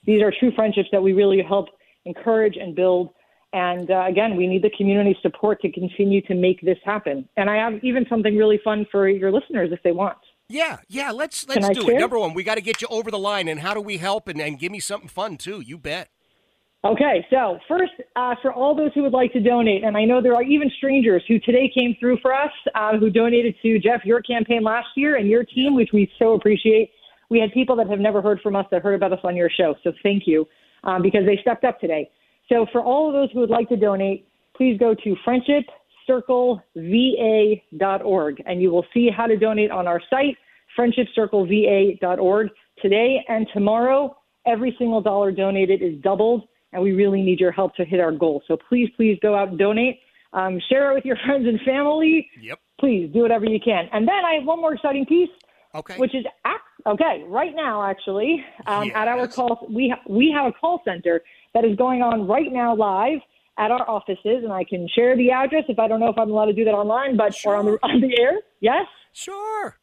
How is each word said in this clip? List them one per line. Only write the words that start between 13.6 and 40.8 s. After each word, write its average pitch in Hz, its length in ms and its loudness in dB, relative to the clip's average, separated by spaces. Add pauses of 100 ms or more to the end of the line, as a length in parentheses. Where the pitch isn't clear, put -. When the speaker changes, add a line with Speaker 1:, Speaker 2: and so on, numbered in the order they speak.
Speaker 2:
do 214 80 -6
we 202 160 -10
help? 196 300 -6
And, 156 140 -10
and 147 160 -8
give 175 140 -8
me 208 80 -12
something 202 300 -10
fun, 190 280 -8
too. 190 240 -14
You 135 160 -18
bet. 151 320 -12 (760)
Speaker 1:
Okay, 214 460 0
so 233 380 0
first, 359 240 -2 (240)
uh, 247 260 -2
for 262 100 -2
all 269 220 0
those 302 220 -2
who 285 80 0
would 277 100 2
like 254 200 2
to 254 60 0
donate, 220 440 2
and 208 120 0
I 214 100 2
know 247 160 4
there 240 140 4
are 240 80 2
even 285 340 2
strangers 254 500 2
who 226 120 4
today 254 380 2
came 240 220 0
through 247 220 2
for 262 120 2
us, 285 180 0 (220)
uh, 214 240 0
who 214 120 2
donated 233 520 2
to, 226 180 2
Jeff, 226 260 0
your 226 160 2
campaign 233 420 -2
last 220 320 -2
year 285 220 2
and 202 120 0
your 233 140 4
team, 262 320 0
which 233 180 2
we 202 240 4
so 226 160 4
appreciate. 214 580 2 (380)
We 233 100 4
had 214 140 0
people 254 240 2
that 220 120 0
have 202 100 -2
never 208 220 0
heard 208 200 0
from 202 140 -4
us 196 160 -2
that 175 100 0
heard 196 140 0
about 190 180 0
us 180 100 -6
on 180 120 -2
your 175 140 0
show, 165 340 0
so 175 80 -2 (120)
thank 202 220 0
you, 156 220 2 (360)
um, 185 180 -2
because 190 240 2
they 202 160 4
stepped 233 240 0
up 240 140 -2
today. 156 300 -4 (400)
So 233 240 4
for 240 100 2
all 285 240 2
of 294 60 -2
those 277 180 0
who 240 80 -4
would 233 100 0
like 233 200 0
to 240 80 0
donate, 196 500 -2 (300)
please 254 200 2
go 226 160 4
to 202 300 -2
friendship 254 400 0 (440)
circle 247 540 0 (140)
V 208 460 2
A 214 560 2
dot 196 240 0
org, 170 440 -2
and 180 160 -4
you 185 100 4
will 170 220 0
see 240 220 4
how 233 120 -2
to 220 100 2
donate 214 340 0
on 180 160 -4
our 175 220 -2
site, 269 260 0 (400)
friendship 240 400 0